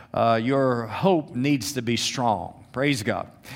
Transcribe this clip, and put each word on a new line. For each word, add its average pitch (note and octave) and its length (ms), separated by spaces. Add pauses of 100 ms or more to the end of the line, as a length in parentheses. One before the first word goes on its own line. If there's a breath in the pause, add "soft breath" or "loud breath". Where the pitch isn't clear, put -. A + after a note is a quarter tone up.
(120 loud breath)
uh, A2+ 300
your B2+ 440
hope D#3 500
needs C3+ 380
to B2+ 80
be A2+ 140
strong. G#2 760
Praise C3 320
God. F2+ 240 (280 loud breath)